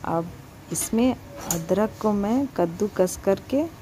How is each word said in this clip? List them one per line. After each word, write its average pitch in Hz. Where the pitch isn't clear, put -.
अब 170
इसमें 226
अदरक 185
को 214
मैं 220
कद्दूकस 185
करके 262